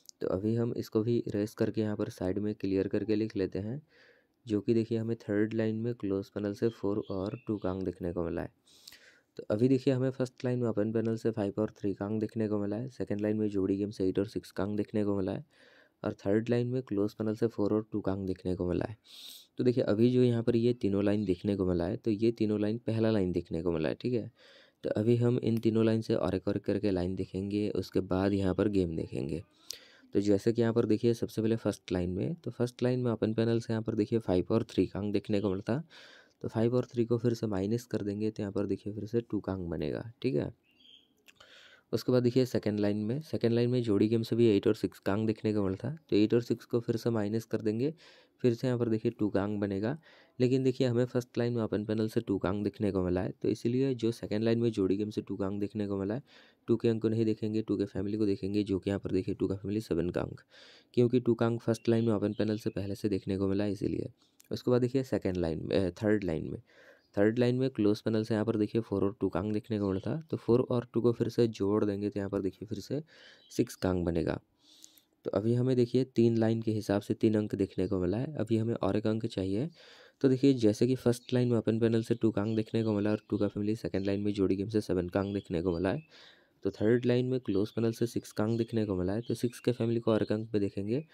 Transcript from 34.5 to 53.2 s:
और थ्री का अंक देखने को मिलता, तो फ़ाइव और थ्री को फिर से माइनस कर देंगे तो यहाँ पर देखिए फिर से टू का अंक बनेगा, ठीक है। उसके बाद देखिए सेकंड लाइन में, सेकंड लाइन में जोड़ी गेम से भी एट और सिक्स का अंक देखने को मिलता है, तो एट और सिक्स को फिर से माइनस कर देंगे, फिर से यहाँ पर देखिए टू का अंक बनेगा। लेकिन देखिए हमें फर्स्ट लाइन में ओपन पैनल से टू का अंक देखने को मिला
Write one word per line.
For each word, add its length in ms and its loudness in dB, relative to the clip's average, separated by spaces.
और 120 2
थ्री 240 0
का 140 -8
अंक 120 -4
देखने 280 0
को 100 0
मिलता, 320 -2
तो 60 -8
फ़ाइव 280 0
और 80 2
थ्री 200 -2
को 140 0
फिर 160 0
से 120 -4
माइनस 380 -2
कर 180 -6
देंगे 280 -2
तो 120 -8
यहाँ 100 -4
पर 140 -2
देखिए 260 -4
फिर 140 -8
से 140 0
टू 200 -4
का 120 -4
अंक 180 -6
बनेगा, 420 -4
ठीक 120 -2
है। 180 -2
उसके 200 -2
बाद 100 4
देखिए 240 4
सेकंड 340 -2
लाइन 160 2
में, 260 -4
सेकंड 300 0
लाइन 180 2
में 120 0
जोड़ी 260 4
गेम 140 2
से 140 -2
भी 100 6
एट 100 2
और 80 4
सिक्स 240 -4
का 140 -2
अंक 140 0
देखने 280 0
को 100 0
मिलता 240 -4
है, 100 -8
तो 60 2
एट 180 4
और 80 4
सिक्स 220 -4
को 160 -2
फिर 160 -2
से 140 -2
माइनस 340 -2
कर 160 -4
देंगे, 340 0
फिर 120 4
से 120 -4
यहाँ 120 0
पर 100 0
देखिए 300 0
टू 100 2
का 160 0
अंक 160 -2
बनेगा। 380 -2
लेकिन 240 2
देखिए 220 2
हमें 180 2
फर्स्ट 340 -4
लाइन 140 0
में 100 0
ओपन 220 -2
पैनल 240 0
से 120 -2
टू 180 -2
का 100 0
अंक 160 -2
देखने 280 0
को 120 0
मिला 160 2